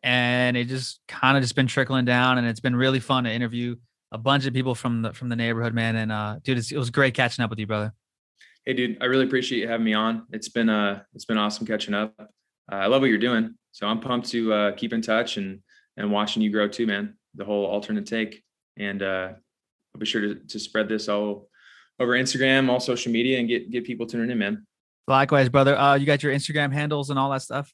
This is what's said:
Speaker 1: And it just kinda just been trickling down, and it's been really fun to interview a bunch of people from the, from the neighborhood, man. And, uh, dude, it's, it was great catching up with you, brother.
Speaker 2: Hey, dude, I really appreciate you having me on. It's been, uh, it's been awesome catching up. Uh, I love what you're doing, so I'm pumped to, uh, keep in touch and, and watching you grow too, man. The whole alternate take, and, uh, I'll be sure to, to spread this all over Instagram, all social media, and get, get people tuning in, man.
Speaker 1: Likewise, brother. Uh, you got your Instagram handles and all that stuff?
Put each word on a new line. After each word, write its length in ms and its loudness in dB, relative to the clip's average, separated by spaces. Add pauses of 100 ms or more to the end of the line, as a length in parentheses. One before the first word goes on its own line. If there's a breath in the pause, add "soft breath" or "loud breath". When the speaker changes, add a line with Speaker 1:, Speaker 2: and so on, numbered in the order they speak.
Speaker 1:
And 560 2
it 80 0
just 420 -8
kinda 320 4
just 160 0
been 120 4
trickling 380 0
down, 340 4
and 80 0
it's 120 -4
been 160 0
really 240 2
fun 260 0
to 60 -2
interview 440 -4 (360)
a 60 -10
bunch 280 2
of 80 -2
people 220 0
from 280 -2
the, 100 -4
from 160 -10
the 60 -4
neighborhood, 380 -2
man. 220 0
And, 160 -2
uh, 320 -4
dude, 140 0
it's, 140 -4
it 60 -4
was 120 -2
great 240 2
catching 300 0
up 80 -2
with 80 -10
you, 80 -6
brother. 260 -2 (720 soft breath)
Speaker 2:
Hey, 80 -2
dude, 280 -2
I 40 -2
really 200 4
appreciate 340 0
you 80 -4
having 160 -2
me 100 2
on. 380 0
It's 160 -10
been, 220 0
uh, 340 0 (100)
it's 120 -18
been 120 -2
awesome 300 -2
catching 260 -4
up. 240 -2
Uh, 80 -20 (460)
I 140 -4
love 160 4
what 80 4
you're 80 4
doing, 380 0 (180)
so 140 -6
I'm 120 -2
pumped 300 -4
to, 240 0
uh, 180 2
keep 220 -6
in 80 -2
touch 340 0
and, 240 -8 (380 soft breath)
and 160 -2
watching 280 0
you 80 4
grow 200 2
too, 180 -2
man. 300 -4 (180)
The 80 -10
whole 220 0
alternate 400 -4
take, 360 -4 (360)
and, 260 -6
uh, 300 -4 (600)
I'll 60 -20
be 60 -6
sure 160 -2
to, 140 -4
to 240 -14
spread 280 -2
this 220 -4
all 400 -2 (500 soft breath)
over 140 2
Instagram, 560 2
all 100 2
social 320 -2
media, 280 2
and 100 0
get, 200 -2
get 140 -4
people 220 -8
tuning 260 -4
in, 60 -2
man. 280 -2 (440)
Speaker 1:
Likewise, 400 6
brother. 280 6
Uh, 180 6
you 100 2
got 180 2
your 100 0
Instagram 380 -2
handles 380 -2
and 100 0
all 120 0
that 100 -2
stuff? 320 -8